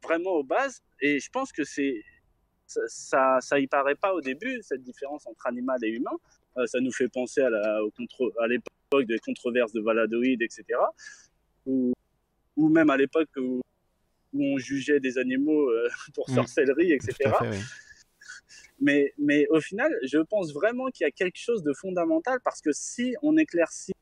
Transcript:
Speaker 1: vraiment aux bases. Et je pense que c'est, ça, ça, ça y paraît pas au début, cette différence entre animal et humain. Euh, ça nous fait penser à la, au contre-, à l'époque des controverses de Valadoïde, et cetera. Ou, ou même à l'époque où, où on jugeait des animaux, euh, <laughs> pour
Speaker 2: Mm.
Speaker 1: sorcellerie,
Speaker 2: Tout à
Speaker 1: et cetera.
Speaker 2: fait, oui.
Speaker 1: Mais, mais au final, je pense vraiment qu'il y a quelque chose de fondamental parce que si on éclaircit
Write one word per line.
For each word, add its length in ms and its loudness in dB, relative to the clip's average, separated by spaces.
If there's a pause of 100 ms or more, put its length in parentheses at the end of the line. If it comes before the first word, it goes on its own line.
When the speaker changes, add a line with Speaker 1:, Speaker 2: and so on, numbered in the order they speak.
Speaker 1:
vraiment 280 -2
aux 120 2
bases. 400 -2 (160)
Et 200 2
je 120 -14
pense 200 -4
que 120 -4
c'est, 400 -4 (640)
ça, 200 -6
ça, 520 2
ça 200 0
y 80 -2
paraît 280 2
pas 180 0
au 80 -2
début, 400 -6
cette 220 -8
différence 420 -12
entre 220 -10
animal 360 -2
et 60 0
humain. 280 -4 (400)
Euh, 100 0
ça 140 -2
nous 100 0
fait 160 -2
penser 340 -2
à 80 4
la, 340 0
au 80 -2
contre-, 500 -4
à 60 2
l'époque 200 -2 (400)
des 120 0
controverses 520 -2
de 80 -2
Valadoïde, 600 2
et 80 -2
cetera. 440 -2 (720)
Ou, 280 0 (640)
ou 100 6
même 220 6
à 80 4
l'époque 400 2
où, 240 -4 (720)
où 100 0
on 140 0
jugeait 420 0
des 180 -2
animaux, 520 2
euh, 180 0 (120)
<laughs> 140 -18
pour 160 -8
Speaker 2:
Mm. 60 0
Speaker 1:
sorcellerie, 520 2
Speaker 2:
Tout 40 4
à 40 6
Speaker 1:
et 40 2
cetera. 400 0
Speaker 2:
fait, 120 -2
oui. 120 -4 (1160)
Speaker 1:
Mais, 360 4
mais 320 4
au 120 4
final, 420 -2
je 140 0
pense 360 0
vraiment 340 -2
qu'il 180 -4
y 20 4
a 40 0
quelque 260 -4
chose 260 -2
de 80 0
fondamental 720 -2
parce 180 -4
que 120 0
si 480 -4
on 160 4
éclaircit 640 -2